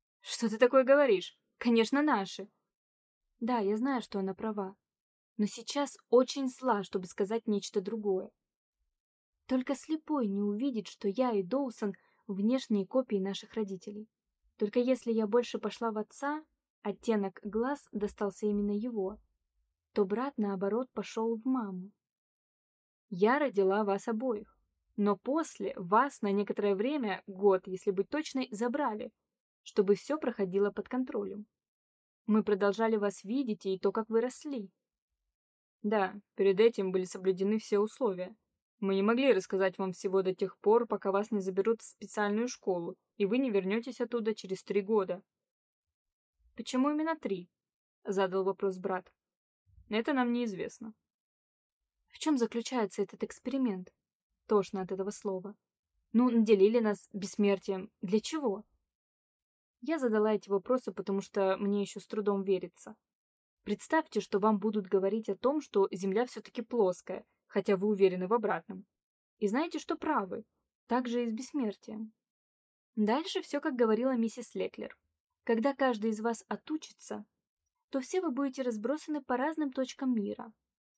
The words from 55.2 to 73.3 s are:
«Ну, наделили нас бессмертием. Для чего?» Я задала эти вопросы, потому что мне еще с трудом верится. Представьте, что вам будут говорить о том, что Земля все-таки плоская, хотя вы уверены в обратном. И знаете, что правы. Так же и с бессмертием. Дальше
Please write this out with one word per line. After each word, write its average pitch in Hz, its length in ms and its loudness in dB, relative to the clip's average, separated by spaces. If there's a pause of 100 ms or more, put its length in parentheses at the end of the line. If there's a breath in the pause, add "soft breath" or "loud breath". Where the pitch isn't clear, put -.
«Ну, 247 160 6
наделили 220 500 6
нас 208 320 0
бессмертием. 196 800 0 (100)
Для 208 200 2
чего?» 240 420 -4 (1160)
Я 302 180 -4
задала 220 340 2
эти 202 160 -2
вопросы, 202 440 0
потому 196 280 -4
что 190 360 0
мне 202 240 0
еще 196 180 -6
с - 80 -16
трудом 202 360 0
верится. 185 520 -4 (680)
Представьте, 220 580 -2
что 202 180 0
вам 214 200 4
будут 202 280 -2
говорить 196 400 2
о 196 80 -4
том, 285 240 0
что 196 320 2
Земля 196 340 0
все-таки - 360 -10
плоская, 190 640 0 (220)
хотя 202 280 0
вы 185 120 0
уверены 185 400 4
в 196 60 0
обратном. 190 520 -2 (540)
И 214 80 2
знаете, 294 320 -2
что - 180 -4
правы. 214 480 -4 (420)
Так 254 200 0
же 240 160 0
и 240 40 -4
с 226 60 -4
бессмертием. 220 800 -6 (800)
Дальше 240 460 0